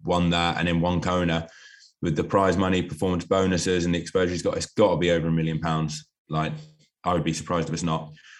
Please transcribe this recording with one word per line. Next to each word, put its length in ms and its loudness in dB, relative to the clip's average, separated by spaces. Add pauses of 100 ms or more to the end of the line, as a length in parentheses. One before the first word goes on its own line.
won 280 2
that 280 0
and 80 -2
then 140 0
won 200 0
Kona, 460 0 (560)
with 140 -2
the 80 0
prize 320 2
money, 260 2
performance 420 -2
bonuses 600 2
and 100 2
the 40 0
exposure 340 0
he's 100 -6
got, 140 -2
it's 100 -6
got 240 4
to 60 2
be 160 2
over 160 0
a 40 2
million 280 0
pounds. 480 -4 (200)
Like, 240 -2 (520)
I 80 0
would 120 0
be 80 -2
surprised 360 -2
if 60 -4
it's 100 -6
not. 280 -4 (280)